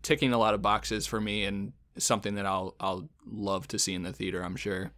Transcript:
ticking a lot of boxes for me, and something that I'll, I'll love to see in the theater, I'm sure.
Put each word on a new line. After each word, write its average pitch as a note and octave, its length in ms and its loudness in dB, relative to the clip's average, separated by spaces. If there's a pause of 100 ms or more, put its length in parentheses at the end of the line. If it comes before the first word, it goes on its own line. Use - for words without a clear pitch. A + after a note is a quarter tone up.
ticking D3 280 2
a A#2+ 60 4
lot A2 160 6
of G2+ 80 0
boxes G#2 440 2
for A2+ 140 -2
me, G#2 240 0
and G2 300 -4 (240)
something G#2 380 2
that G2+ 100 -2
I'll, F#2+ 340 -2
I'll F#2+ 300 -2 (160)
love G2 440 -2
to A#2 100 -2
see F#2+ 140 0
in F2+ 100 -2
the F2+ 100 -4
theater, F2+ 280 -4
I'm F2+ 140 -4
sure. F#2 420 -4